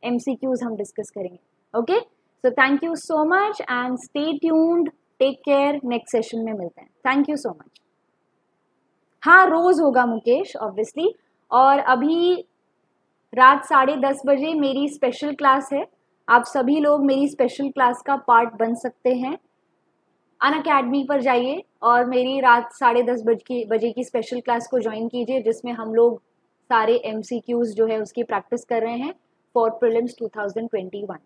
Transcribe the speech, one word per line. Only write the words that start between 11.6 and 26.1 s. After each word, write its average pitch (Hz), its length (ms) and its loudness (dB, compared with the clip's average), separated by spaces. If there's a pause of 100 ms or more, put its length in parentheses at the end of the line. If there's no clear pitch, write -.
अभी 320 560 2 (1000)
रात 262 320 6
साढ़े 285 400 2
दस 277 220 -2
बजे 285 280 0
मेरी 277 340 -2
special 285 460 -4
class 277 380 0
है। 294 140 -4 (420)
आप 240 160 4
सभी 269 360 0
लोग 294 260 2
मेरी 277 220 2
special 277 420 -2
class 247 360 0
का 277 100 0 (120)
part 233 300 4
बन 226 160 0
सकते 247 400 -4
हैं। 254 220 -6 (1040)
Unacademy 277 680 0
पर 277 120 0
जाइए 254 420 0 (200)
और 240 240 4
मेरी 254 340 0
रात 240 320 4
साढ़े 247 300 2
दस 240 240 -2
बज 226 160 0
की, 240 220 -6
बजे 220 280 -2
की 247 120 -6
special 240 360 -6
class 233 300 -4
को 254 100 0
ज्वाइन 220 280 -6
कीजिए, 247 340 -4
जिसमें 226 300 -4
हम 220 220 -8
लोग 233 260 4 (500)